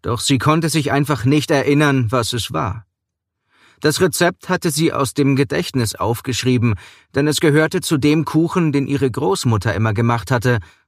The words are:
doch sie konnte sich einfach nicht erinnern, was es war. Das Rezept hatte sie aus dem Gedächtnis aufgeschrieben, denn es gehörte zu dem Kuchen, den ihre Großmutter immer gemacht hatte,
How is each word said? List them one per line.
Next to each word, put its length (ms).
doch 180
sie 180
konnte 320
sich 220
einfach 320
nicht 280
erinnern, 600
was 220
es 180
war. 360
Das 220
Rezept 480
hatte 220
sie 220
aus 200
dem 220
Gedächtnis 580
aufgeschrieben, 840
denn 140
es 140
gehörte 400
zu 160
dem 280
Kuchen, 460
den 160
ihre 240
Großmutter 640
immer 180
gemacht 380
hatte, 280